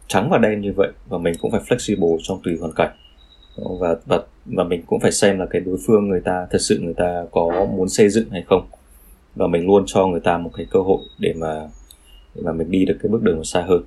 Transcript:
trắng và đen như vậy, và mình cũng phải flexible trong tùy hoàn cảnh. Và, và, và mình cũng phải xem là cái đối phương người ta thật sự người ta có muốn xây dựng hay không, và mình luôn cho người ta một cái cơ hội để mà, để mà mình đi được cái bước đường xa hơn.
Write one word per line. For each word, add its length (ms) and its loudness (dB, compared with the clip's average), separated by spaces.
trắng 240 0
và 80 4
đen 220 2
như 160 -4
vậy, 120 2
và 100 -4
mình 220 -2
cũng 100 -4
phải 100 0
flexible 600 0
trong 220 -6
tùy 160 -2
hoàn 160 -6
cảnh. 140 2
Và, 160 0
và, 140 2
và 200 -2
mình 220 -4
cũng 140 -2
phải 120 2
xem 260 2
là 120 -2
cái 100 -2
đối 160 -4
phương 220 4
người 120 0
ta 300 -4
thật 100 0
sự 180 0
người 160 -6
ta 360 -2
có 360 0
muốn 120 0
xây 200 4
dựng 220 0
hay 160 -6
không, 200 2
và 120 0
mình 200 0
luôn 200 6
cho 200 2
người 140 0
ta 180 0
một 180 -6
cái 140 -8
cơ 100 2
hội 180 2
để 180 -2
mà, 320 -6
để 100 -12
mà 80 -4
mình 180 -4
đi 140 4
được 180 0
cái 80 0
bước 120 0
đường 220 2
xa 160 -2
hơn. 260 2